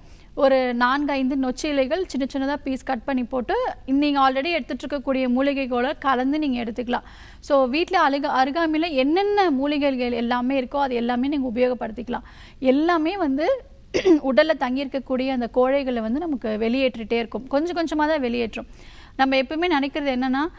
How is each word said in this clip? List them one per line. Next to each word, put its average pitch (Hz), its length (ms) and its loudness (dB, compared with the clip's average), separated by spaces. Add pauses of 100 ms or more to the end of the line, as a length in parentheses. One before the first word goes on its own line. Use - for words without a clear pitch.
(360)
ஒரு 262 380 4
நான்கு, 262 380 0
ஐந்து 269 240 0
நொச்சி 262 300 -2
இலைகள் 294 400 0
சின்ன 277 220 -4
சின்னதா 277 360 -4
பீஸ் 262 200 -4
கட் 254 200 -4
பண்ணி 262 200 -2
போட்டு, 254 320 -2 (300)
நீங்க 277 460 2
already 277 200 -2
எடுத்துட்டு 294 360 -4
இருக்கக்கூடிய 262 400 -2
மூலிகைகளோட 262 720 0
கலந்து 269 400 0
நீங்க 247 240 -2
எடுத்துக்கலாம். 240 400 -4 (360)
So, 277 260 4
வீட்ல 320 440 2
அருக-, 277 240 -2 (100)
அருகாமையில 320 460 0
என்னென்ன 359 600 2
மூலிகைகள் 269 600 0
எல்லாமே 247 500 0
இருக்கோ, 254 140 -8
அது 269 200 0
எல்லாமே 240 320 0
நீங்க 277 200 -2
உபயோகப்படுத்திக்கலாம். 240 760 -2 (360)
எல்லாமே 320 580 2
வந்து 339 460 0 (280)
<clears throat> 302 420 4
உடல்ல 302 260 6
தங்கியிருக்கக்கூடிய 262 720 -2
அந்த 240 240 -2
கோழைகளை 254 480 2
வந்து 226 180 -2
நமக்கு 240 400 -4
வெளியேற்றிட்டே 233 540 0
இருக்கும். 233 340 -4
கொஞ்சம் 311 280 -2
கொஞ்சமா 311 320 0
தான் 311 120 0
வெளியேற்றும். 240 460 -4 (520)
நம்ம 269 180 2
எப்பவுமே 311 360 0
நினைக்கிறது 285 380 0
என்னன்னா, 262 380 0 (120)